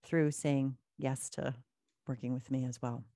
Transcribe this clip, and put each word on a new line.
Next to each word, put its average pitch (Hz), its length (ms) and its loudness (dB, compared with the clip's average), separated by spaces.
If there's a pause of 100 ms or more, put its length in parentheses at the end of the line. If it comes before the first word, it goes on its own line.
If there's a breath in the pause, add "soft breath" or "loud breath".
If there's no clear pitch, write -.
through 156 260 4
saying 139 460 2 (220)
yes 135 320 -2
to 131 240 -4 (520)
working 127 280 -2
with 127 160 -6
me 131 160 0
as 123 140 -6
well. 123 220 -4 (140)